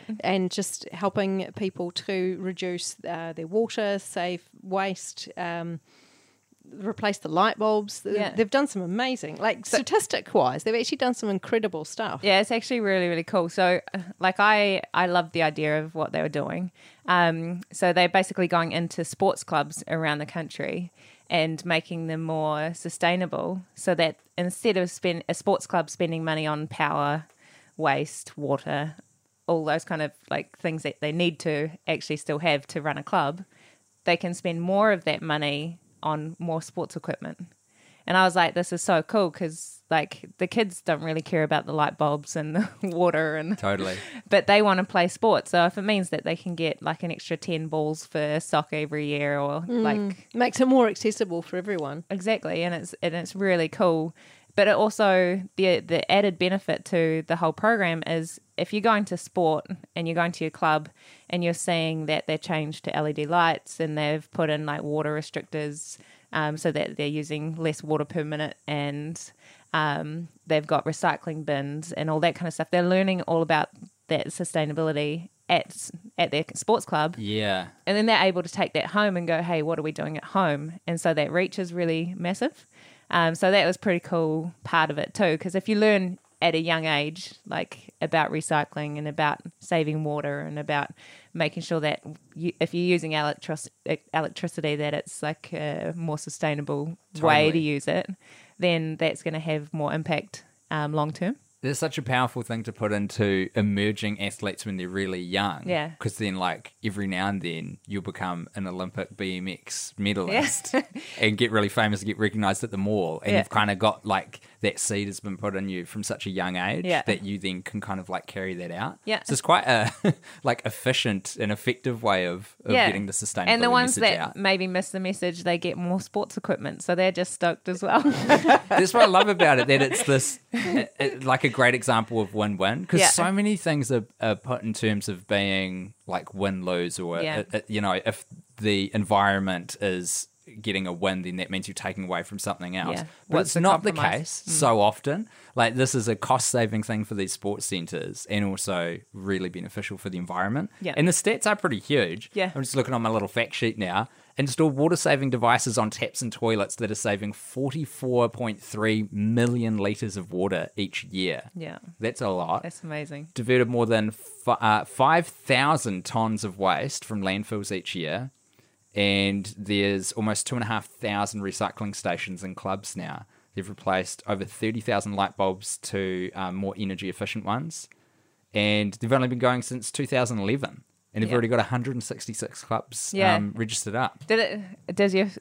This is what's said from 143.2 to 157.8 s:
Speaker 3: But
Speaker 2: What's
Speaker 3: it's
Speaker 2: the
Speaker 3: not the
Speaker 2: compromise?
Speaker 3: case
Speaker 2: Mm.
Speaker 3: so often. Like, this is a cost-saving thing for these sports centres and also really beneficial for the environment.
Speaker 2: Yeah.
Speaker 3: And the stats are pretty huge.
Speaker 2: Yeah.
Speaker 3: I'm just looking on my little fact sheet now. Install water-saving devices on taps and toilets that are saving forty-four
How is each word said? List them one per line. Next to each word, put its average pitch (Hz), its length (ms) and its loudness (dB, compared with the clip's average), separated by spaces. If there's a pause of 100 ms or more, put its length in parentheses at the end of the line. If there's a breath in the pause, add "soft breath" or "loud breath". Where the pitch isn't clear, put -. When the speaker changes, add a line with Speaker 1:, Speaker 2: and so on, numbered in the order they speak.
Speaker 3:
But - 80 -2
Speaker 2:
What's 175 120 2
Speaker 3:
it's - 80 -4
Speaker 2:
the 170 60 2
Speaker 3:
not 196 220 4
the 208 80 0
Speaker 2:
compromise? 131 280 0
Speaker 3:
case - 260 -8
Speaker 2:
Mm. - 60 -8
Speaker 3:
so 139 280 4
often. 143 480 2 (280 loud breath)
Like, 117 200 4
this 131 200 2
is 110 120 0
a 113 80 2
cost-saving 113 680 2
thing 107 200 -2
for 104 120 -8
these 95 180 -2
sports - 320 -6
centres 85 640 -6
and 104 160 0
also 90 540 -2 (120)
really 95 380 -2
beneficial 92 480 -8
for 101 120 -8
the 92 100 -6
environment. 95 500 -2 (120)
Speaker 2:
Yeah. 175 160 -4
Speaker 3:
And 156 100 4
the 185 60 4
stats - 340 0
are 208 80 4
pretty 147 240 -2
huge. 104 540 0
Speaker 2:
Yeah. 185 200 0
Speaker 3:
I'm 135 80 -4
just 131 140 -4
looking 131 180 0
on 117 80 0
my 113 80 2
little 107 180 2
fact - 280 -2
sheet 113 240 0
now. 98 280 0 (300 soft breath)
Install 143 320 4
water-saving 143 640 2
devices 120 480 4
on 110 100 2
taps - 320 -6
and 117 100 -4
toilets 110 440 0
that 107 160 -2
are 107 40 -4
saving 104 380 -2
forty-four 127 960 -2